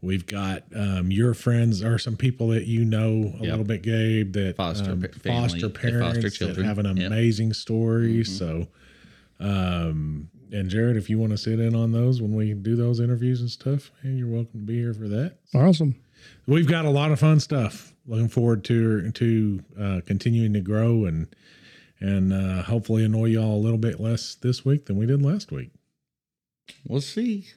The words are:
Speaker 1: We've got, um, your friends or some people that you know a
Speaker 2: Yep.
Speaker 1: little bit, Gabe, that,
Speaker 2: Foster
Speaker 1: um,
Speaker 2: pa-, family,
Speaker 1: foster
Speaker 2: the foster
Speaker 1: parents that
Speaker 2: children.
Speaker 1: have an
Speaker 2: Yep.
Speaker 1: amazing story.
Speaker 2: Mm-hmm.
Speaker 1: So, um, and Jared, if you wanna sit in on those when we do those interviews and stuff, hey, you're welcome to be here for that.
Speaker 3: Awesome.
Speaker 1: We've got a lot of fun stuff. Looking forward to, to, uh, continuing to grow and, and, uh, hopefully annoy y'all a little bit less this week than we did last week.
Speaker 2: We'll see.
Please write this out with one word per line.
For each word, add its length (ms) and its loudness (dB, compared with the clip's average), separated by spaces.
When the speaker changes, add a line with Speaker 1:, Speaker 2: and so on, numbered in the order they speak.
Speaker 1:
We've 260 -2
got, 360 -6
um, 340 -2
your 240 2
friends 480 2
or 160 0
some 180 -4
people 340 0
that 180 0
you 180 0
know 540 0
a 40 -6
Speaker 2:
Yep. 60 -2
Speaker 1:
little 160 -2
bit, 160 -4
Gabe, 520 0
that, 220 -2
Speaker 2:
Foster 360 -4
Speaker 1:
um, 100 -2
Speaker 2:
pa-, 60 -4
family, 220 0
Speaker 1:
foster 200 -2
Speaker 2:
the 80 -2
foster 200 -2
Speaker 1:
parents 320 0
that 120 0
Speaker 2:
children. 340 -2
Speaker 1:
have 100 -2
an 200 0
Speaker 2:
Yep. 100 0
Speaker 1:
amazing 460 2
story. 640 0
Speaker 2:
Mm-hmm. 120 -2
Speaker 1:
So, 360 -4
um, 920 -2
and 180 -4
Jared, 280 2
if 120 -6
you 80 0
wanna 200 0
sit 220 -2
in 140 0
on 180 0
those 300 2
when 140 -2
we 180 -2
do 220 -2
those 240 0
interviews 420 0
and 80 -4
stuff, 400 -6
hey, 80 -4
you're 160 -4
welcome 320 -6
to 60 -10
be 120 -4
here 160 -2
for 140 -8
that. 300 -4
Speaker 3:
Awesome. 400 4
Speaker 1:
We've 220 4
got 180 2
a 60 2
lot 200 2
of 80 2
fun 200 8
stuff. 560 -4
Looking 240 0
forward 360 2
to, 460 2
to, 520 0
uh, 260 -2
continuing 480 2
to 80 2
grow 440 2
and, 220 -2
and, 320 2
uh, 320 -2
hopefully 420 0
annoy 240 2
y'all 260 2
a 80 0
little 160 2
bit 200 -2
less 360 -4
this 280 -2
week 220 0
than 120 -2
we 100 0
did 160 2
last 280 -2
week. 200 -10
Speaker 2:
We'll 140 -2
see. 560 -4